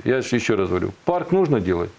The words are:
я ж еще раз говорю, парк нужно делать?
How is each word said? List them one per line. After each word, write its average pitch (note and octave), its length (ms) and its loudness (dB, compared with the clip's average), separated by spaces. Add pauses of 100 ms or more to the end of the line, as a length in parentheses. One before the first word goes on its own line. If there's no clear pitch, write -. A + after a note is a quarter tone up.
я B2+ 160 0
ж B2+ 140 -4
еще A2+ 200 0
раз F#2+ 140 0
говорю, F#2 220 -2 (140)
парк - 260 0
нужно E3+ 280 2
делать? F2 400 -2